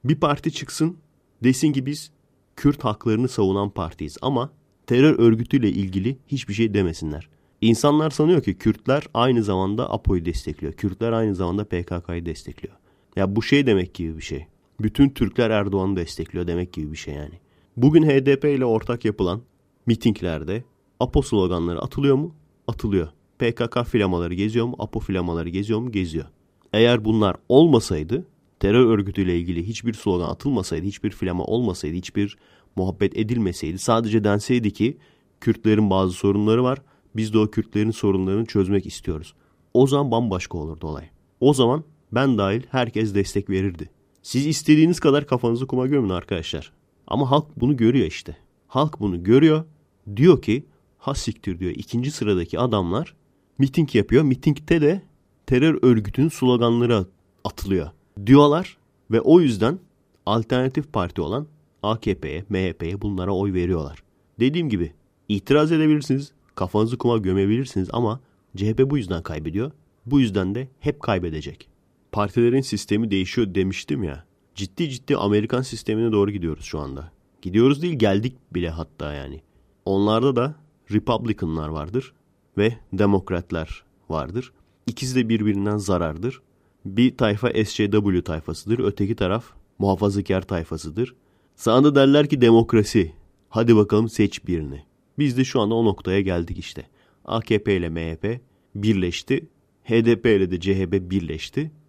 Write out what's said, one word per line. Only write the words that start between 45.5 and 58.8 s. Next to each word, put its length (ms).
kuma 200
gömün 220
arkadaşlar. 640
Ama 240
halk 280
bunu 180
görüyor 280
işte. 320
Halk 320
bunu 240
görüyor. 400
Diyor 260
ki, 240
"Ha 180
siktir." 440
diyor. 120
"İkinci 400
sıradaki 480
adamlar 560
miting 380
yapıyor. 280
Mitingde 580
de 200
terör 340
örgütünün 480
sloganları 760
atılıyor." 460
diyorlar 520